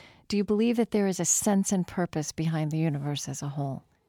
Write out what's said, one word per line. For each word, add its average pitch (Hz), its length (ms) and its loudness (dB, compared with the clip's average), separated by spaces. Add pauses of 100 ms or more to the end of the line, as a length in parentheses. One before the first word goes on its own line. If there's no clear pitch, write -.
(280)
do 208 100 -2
you 208 60 2
believe 220 340 2
that 233 140 2
there 202 160 2
is 180 120 0
a 170 60 0
sense 196 460 2
and 185 160 2
purpose 165 440 -4
behind 160 400 0
the 160 60 -2
universe 143 520 -2
as 135 140 -8
a 143 60 -4
whole? 139 340 -6 (260)